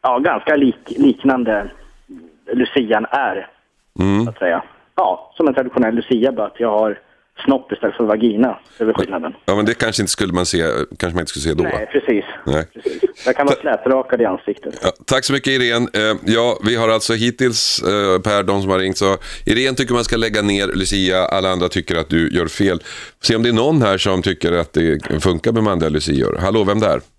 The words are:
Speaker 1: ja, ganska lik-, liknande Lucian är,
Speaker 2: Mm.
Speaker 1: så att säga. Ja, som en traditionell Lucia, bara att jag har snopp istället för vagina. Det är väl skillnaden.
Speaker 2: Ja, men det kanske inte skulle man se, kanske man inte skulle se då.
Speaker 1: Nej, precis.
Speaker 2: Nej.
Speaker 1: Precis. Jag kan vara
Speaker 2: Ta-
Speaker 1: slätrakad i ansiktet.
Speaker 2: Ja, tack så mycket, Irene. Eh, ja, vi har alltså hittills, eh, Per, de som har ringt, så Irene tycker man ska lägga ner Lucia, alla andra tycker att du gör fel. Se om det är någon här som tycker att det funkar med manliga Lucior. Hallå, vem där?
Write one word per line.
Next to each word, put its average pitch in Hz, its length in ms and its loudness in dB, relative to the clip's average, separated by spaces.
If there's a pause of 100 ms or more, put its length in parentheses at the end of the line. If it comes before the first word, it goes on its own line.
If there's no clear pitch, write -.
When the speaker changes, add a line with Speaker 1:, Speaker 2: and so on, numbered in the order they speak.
Speaker 1:
ja, 127 160 0
ganska 147 380 0
lik-, - 420 0
liknande 120 720 2 (800)
Lucian 117 580 0
är, 123 380 -2 (500)
Speaker 2:
Mm. 98 260 2
Speaker 1:
så 117 60 -6
att 110 80 -16
säga. 85 240 0 (340)
Ja, 98 400 -2
som 160 120 2
en 127 60 0
traditionell 123 400 0
Lucia, 120 380 0
bara 107 140 -4
att - 140 -14
jag 117 100 0
har 107 280 0 (460)
snopp 135 280 -2
istället 104 240 -4
för 120 80 0
vagina. 110 540 2 (200)
Det 117 60 -2
är - 20 2
väl 110 80 2
skillnaden. 87 400 -6 (100)
Speaker 2:
Ja, 98 120 0
men 104 80 2
det 113 100 2
kanske 110 280 -2
inte 92 100 -2
skulle 95 200 -2
man 90 140 0
se, 90 120 -2 (400)
kanske 87 160 -4
man 90 60 0
inte 78 100 -6
skulle 69 120 -8
se 78 120 0
då. 82 80 0
Speaker 1:
Nej, 107 300 -4
precis. 117 320 0 (200)
Speaker 2:
Nej. 76 200 0 (100)
Speaker 1:
Precis. - 280 -6 (240)
Jag 127 100 2
kan 143 100 2
vara 143 100 4
Speaker 2:
Ta- - 60 -16
Speaker 1:
slätrakad 127 580 0
i 117 40 4
ansiktet. - 580 -6
Speaker 2:
Ja, 95 80 0 (160)
tack 131 180 0
så 135 80 0
mycket, 135 160 0
Irene. 123 440 2
Eh, 107 320 2
ja, 117 400 2
vi 117 120 2
har 113 120 2
alltså 113 260 2
hittills, 117 680 0
eh, 95 400 2
Per, 101 200 2
de 98 200 0
som 95 80 0
har 95 80 2
ringt, 95 180 0
så 98 200 2 (300)
Irene 127 300 0
tycker 123 180 0
man 120 100 0
ska 120 120 -2
lägga 107 260 0
ner 98 240 2
Lucia, 92 600 0
alla 95 220 0
andra 90 200 0
tycker 85 280 -2
att 80 120 -2
du 82 220 2
gör 85 160 0
fel. 92 340 0 (400)
Se 113 160 0
om 113 60 0
det 120 60 2
är 120 40 2
någon 135 300 2
här 98 160 2
som 92 240 0
tycker 85 300 0
att 85 200 -2
det 80 260 2 (240)
funkar 92 300 0
med 113 100 2
manliga 87 260 2
Lucior. 73 520 0
Hallå, 101 240 2
vem 101 160 2
där? 82 200 2 (180)